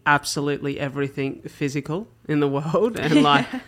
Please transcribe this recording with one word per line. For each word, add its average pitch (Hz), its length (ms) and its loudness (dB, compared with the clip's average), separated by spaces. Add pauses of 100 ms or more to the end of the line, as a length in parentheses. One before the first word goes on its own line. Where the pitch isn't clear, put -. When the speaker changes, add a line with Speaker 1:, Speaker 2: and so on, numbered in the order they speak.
Speaker 1:
absolutely 143 720 0
everything 139 720 -4
physical 151 580 -6 (220)
in 151 100 0
the 147 80 4
world 165 540 0
and, 294 220 4
Speaker 2:
<laughs> - 100 6
Speaker 1:
like, 247 140 2 (220)